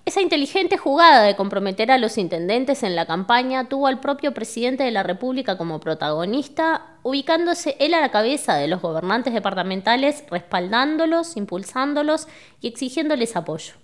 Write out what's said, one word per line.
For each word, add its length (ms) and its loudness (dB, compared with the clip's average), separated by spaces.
Esa 160 0
inteligente 560 0
jugada 460 8
de 120 6
comprometer 540 -2
a 80 8
los 220 0
intendentes 640 -2
en 120 -2
la 120 0
campaña 600 0
tuvo 200 0
al 120 0
propio 320 -2
presidente 520 -4
de 80 0
la 100 0
República 560 -4
como 220 -6
protagonista, 1200 -2
ubicándose 800 -2
él 160 2
a 60 4
la 100 2
cabeza 460 0
de 100 0
los 160 -2
gobernantes 500 -2
departamentales, 960 0
respaldándolos, 1040 -2
impulsándolos 920 -4
y 60 -8
exigiéndoles 680 -2
apoyo. 380 -8